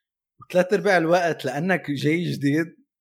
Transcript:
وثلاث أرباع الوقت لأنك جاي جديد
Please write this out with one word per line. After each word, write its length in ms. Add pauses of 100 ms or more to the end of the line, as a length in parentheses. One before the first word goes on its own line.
(420)
وثلاث 320
أرباع 240
الوقت 480
لأنك 460
جاي 320
جديد 420 (360)